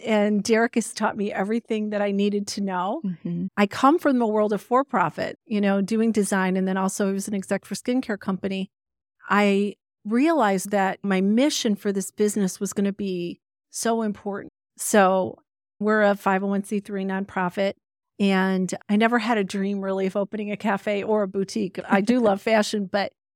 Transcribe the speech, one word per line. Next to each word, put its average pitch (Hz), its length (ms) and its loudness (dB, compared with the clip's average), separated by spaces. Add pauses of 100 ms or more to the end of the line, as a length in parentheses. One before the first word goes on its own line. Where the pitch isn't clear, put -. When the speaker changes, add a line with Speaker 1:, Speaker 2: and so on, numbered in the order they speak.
Speaker 1:
And 208 400 2
Derek 226 320 2
has - 180 -2
taught 214 240 -2
me 202 160 -4
everything 214 580 -4
that 208 120 -2
I 202 80 0
needed 202 380 0
to - 140 -6
know. 190 420 -2
Speaker 2:
Mm-hmm. 175 420 -6 (100)
Speaker 1:
I 208 120 4
come 285 320 4
from 269 180 2
the 240 80 2
world 214 260 2
of 202 100 0
for-profit, 233 840 0
you 208 140 -2
know, 202 220 2
doing 220 280 0
design. 196 460 0
And 190 100 0
then 190 120 -2
also 190 320 0
I - 20 0
was 196 160 -4
an 208 60 -4
exec 196 300 -4
for - 120 -10
skincare 247 420 -4
company. 190 520 -4 (580)
I 202 460 2 (300)
realized 220 680 2
that 190 340 0
my 190 160 0
mission 220 560 2
for 202 160 -4
this 196 180 -4
business 208 480 0
was 196 140 -4
gonna 196 220 -2
be 185 460 -6 (300)
so 226 320 -2
important. 202 500 -8 (260)
So 190 580 4 (440)
we're 214 220 2
a 202 140 4
five 190 260 0
oh 202 60 -2
one 196 160 0
C 202 160 -4
three 202 240 -6
nonprofit. 196 680 -4 (440)
And 190 540 2 (160)
I 208 80 2
never 226 220 4
had 220 200 0
a 202 60 0
dream 196 360 -4
really 190 260 -2
of 185 100 -4
opening 208 340 -4
a 202 60 -4
cafe 202 460 -2
or 214 200 0
a 196 60 -2
boutique. 196 500 -4 (100)
I 196 120 2
do 240 200 2
love 202 220 4
Speaker 2:
<laughs> 233 80 0
Speaker 1:
fashion, 214 360 2
but 196 260 -2 (240)